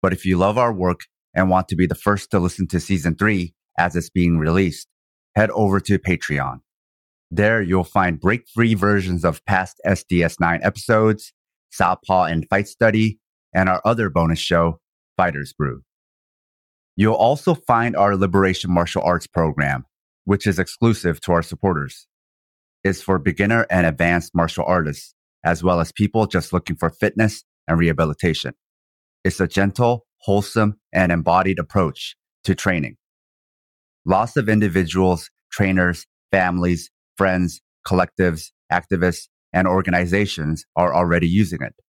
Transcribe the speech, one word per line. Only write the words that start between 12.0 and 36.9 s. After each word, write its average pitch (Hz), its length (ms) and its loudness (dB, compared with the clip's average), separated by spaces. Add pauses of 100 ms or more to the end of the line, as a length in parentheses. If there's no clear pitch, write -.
and 82 260 -2
Fight 101 180 0
Study, 110 520 0 (340)
and 95 160 2
our 92 160 -2
other 113 240 0
bonus 82 300 0
show, 85 400 0 (360)
Fighters 71 380 -4
Brew. 67 300 -6 (1120)
You'll 104 180 4
also 143 400 2
find 117 400 0
our 101 220 4
Liberation 95 520 2
Martial 87 320 0
Arts 87 240 0
program, 71 600 -2 (400)
which 98 200 0
is 92 140 0
exclusive 92 600 -2
to 90 100 -4
our 85 100 2
supporters. 80 640 -6 (800)
It's 95 180 -2
for 95 160 0
beginner 101 540 0
and 87 160 2
advanced 85 480 0
martial 85 320 -2
artists, 80 480 -2 (280)
as 82 200 -2
well 90 160 2
as 82 140 -4
people 107 340 0
just - 240 -4
looking 87 240 -4
for 85 140 -2
fitness - 560 -2 (200)
and 82 140 0
rehabilitation. 80 720 0 (720)
It's - 160 -4
a 92 80 0
gentle, 117 580 0 (120)
wholesome, 104 640 0 (140)
and 90 200 2
embodied 87 460 0
approach 85 580 -4 (260)
to 95 120 0
training. 76 420 -2 (1080)
Lots 95 300 0
of 110 140 0
individuals, 92 840 0 (180)
trainers, 92 560 0 (240)
families, 90 640 0 (260)